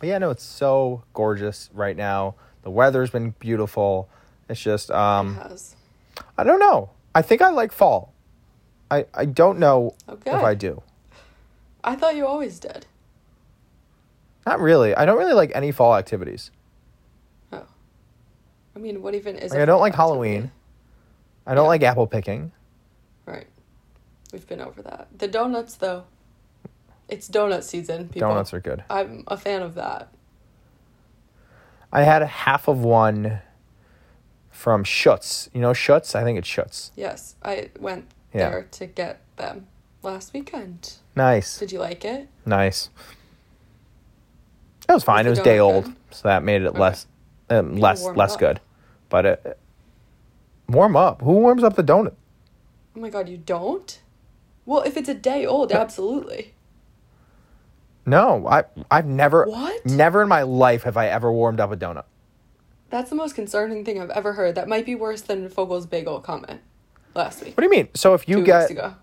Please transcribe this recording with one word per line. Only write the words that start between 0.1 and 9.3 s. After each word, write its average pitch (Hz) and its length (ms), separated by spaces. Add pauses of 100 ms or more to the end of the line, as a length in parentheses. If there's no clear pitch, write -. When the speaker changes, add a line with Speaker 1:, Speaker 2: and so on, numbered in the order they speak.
Speaker 1:
no, 185 120
it's 120 120
so 135 640 (100)
gorgeous 104 580
right 101 240
now. 98 380 (280)
The - 80
weather's 127 400
been 117 280
beautiful. 101 720 (400)
It's 117 120
just, 107 300
um, 101 500
Speaker 2:
It - 100
has. - 260 (600)
Speaker 1:
I - 60
don't 311 160
know. 302 320 (240)
I 165 80
think 233 200
I 370 80
like 233 200
fall. 127 420 (800)
I, 147 220
I - 100
don't 170 360